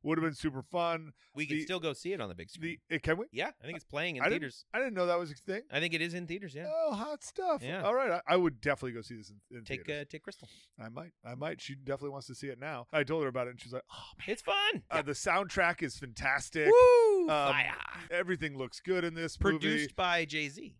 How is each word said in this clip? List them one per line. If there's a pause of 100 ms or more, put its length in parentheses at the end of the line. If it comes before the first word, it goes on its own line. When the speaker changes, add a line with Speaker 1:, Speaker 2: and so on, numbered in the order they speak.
Speaker 1:
Would
have
been
super
fun. (220)
Speaker 2:
We
can
Speaker 1:
The,
Speaker 2:
still
go
see
it
on
the
big
screen. (100)
Speaker 1:
the,
uh,
can
we?
Speaker 2:
Yeah, (100)
I
think
it's
playing
in
Speaker 1:
I
didn't,
Speaker 2:
theaters.
Speaker 1:
I
didn't
know
that
was
a
thing.
Speaker 2:
I
think
it
is
in
theaters,
yeah.
Speaker 1:
Oh,
hot
stuff.
Speaker 2:
Yeah.
Speaker 1:
All
right,
I,
I
would
definitely
go
see
this
in, (160)
in
Speaker 2:
Take,
Speaker 1:
theaters.
Speaker 2:
uh,
take
Crystal. (320)
Speaker 1:
I
might. (140)
I
might.
She
definitely
wants
to
see
it
now.
I
told
her
about
it,
and
she's
like,
"Oh, (140)
man."
Speaker 2:
It's
fun.
Speaker 1:
Uh,
Speaker 2:
Yeah.
Speaker 1:
the
soundtrack
is
fantastic.
Speaker 2:
Woo!
Speaker 1:
Um,
Speaker 2:
Fire. (360)
Speaker 1:
everything
looks
good
in
this
Speaker 2:
Produced
Speaker 1:
movie.
Speaker 2:
by
Jay-Z.